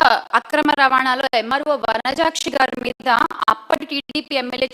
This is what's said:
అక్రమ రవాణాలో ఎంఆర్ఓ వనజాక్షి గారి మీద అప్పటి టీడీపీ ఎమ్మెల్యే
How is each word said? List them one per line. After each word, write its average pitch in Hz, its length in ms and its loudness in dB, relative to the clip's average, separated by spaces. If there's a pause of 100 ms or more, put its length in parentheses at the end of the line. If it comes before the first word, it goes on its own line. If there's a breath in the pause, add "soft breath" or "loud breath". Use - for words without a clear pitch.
(340)
అక్రమ 294 440 2
రవాణాలో 262 460 2 (140)
ఎంఆర్ఓ 277 380 -2
వనజాక్షి 269 760 -2
గారి 262 300 0
మీద - 280 -8 (400)
అప్పటి 311 360 0
టీడీపీ 294 520 -6
ఎమ్మెల్యే 254 380 -2